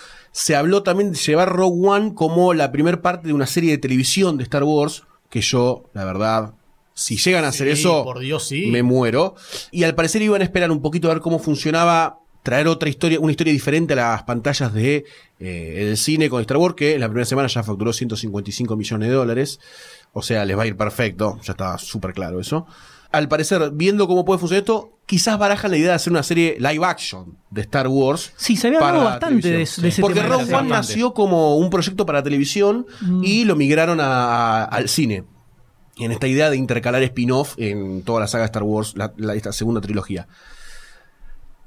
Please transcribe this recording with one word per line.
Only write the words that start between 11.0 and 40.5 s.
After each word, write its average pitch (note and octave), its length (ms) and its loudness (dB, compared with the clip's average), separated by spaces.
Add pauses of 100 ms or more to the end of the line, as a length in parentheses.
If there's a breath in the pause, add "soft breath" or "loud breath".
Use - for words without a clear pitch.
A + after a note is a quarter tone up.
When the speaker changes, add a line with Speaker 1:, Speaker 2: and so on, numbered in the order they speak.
Speaker 1:
a D#3+ 40 4
ver D#3+ 80 -2
cómo E3 180 0
funcionaba, D#3+ 800 0 (220)
traer D3 280 0
otra D#3+ 180 0
historia, D#3+ 320 0
una D#3 120 2
historia D#3 200 0
diferente D3 400 2
a C3+ 60 2
las A#2 260 0
pantallas B2 500 -2
de, C3+ 300 0 (380 loud breath)
eh, F2 480 -6
el G#2+ 80 0
cine D#3 320 2
con B2 100 -2
Star A2+ 160 -2
Wars, F3 200 2
que D3+ 220 0
la A#2+ 100 -2
primera A#2 180 -2
semana C3 240 0
ya A#2 140 -2
facturó G#2+ 280 -2
ciento A2+ 240 -4
cincuenta G2+ 340 -6
y - 40 -8
cinco A2+ 240 -4
millones G#2+ 320 -2
de B2+ 40 2
dólares. C3 460 -2 (600 loud breath)
O - 20 -6
sea, G#2+ 240 -2
les F#2+ 120 -2
va G#2+ 60 0
a A2+ 40 0
ir G2 100 -6
perfecto, G#2 680 -2
ya F#2+ 100 -8
está F#2 240 -6
súper F#2 360 -8
claro F2+ 260 -6
eso. D#3+ 260 -4 (460 loud breath)
Al D3+ 160 0
parecer, D3+ 460 0
viendo F#3+ 340 2
cómo F3+ 160 2
puede F#3 160 2
funcionar F3+ 220 0
esto, A3 460 -2
quizás G3+ 320 0
barajan G3+ 320 0
la E3 60 2
idea E3 120 4
de F3 60 4
hacer E3+ 180 0
una D#3 80 2
serie E3 380 2
live D#3 260 0
action F#2 520 -6 (120)
de G#2 120 -6
Star C3 260 -2
Wars C3+ 500 0
Speaker 3:
Sí, - 180 0
se A#3 120 0
había D4+ 120 4
Speaker 1:
para - 120 4
Speaker 3:
hablado D4+ 140 4
Speaker 1:
la A3 100 2
Speaker 3:
bastante D4 200 0
de G3+ 60 4
Speaker 1:
televisión. E3 320 0
Speaker 3:
ese, F3 80 -6
de F3 80 2
ese F#3+ 120 2
Speaker 1:
Porque G3 180 2
Speaker 3:
tema. A3 100 0
Speaker 1:
Rogue B3+ 140 2
One A#3+ 80 -4
Speaker 4:
Bastante. C4 220 0
Speaker 1:
nació A3 420 0
como E3 420 4
un F3 140 2
proyecto F#3+ 340 0
para D3 160 0
televisión G3 640 0 (160 loud breath)
Speaker 3:
Mm. F3+ 220 0
Speaker 1:
y A3 220 2
lo F#3+ 100 4
migraron D#3 440 2
a, C#3+ 60 0
a, A#2+ 600 2
al G#2+ 240 -2
cine. G#2+ 340 0 (760)
En A#2 140 -4
esta A2+ 160 -4
idea D3 240 2
de C#3 60 0
intercalar B2 460 -2
spin-off B2+ 540 -2
en G2 460 -6
toda A#2 180 -2
la G2+ 60 -2
saga A2+ 180 -2
Star G#2+ 180 -4
Wars, G#2+ 320 -2
la, G#2+ 220 -6
la, G#2+ 160 -4
esta G#2 180 -6
segunda A2+ 300 -2
trilogía. G2 460 -6 (1400 soft breath)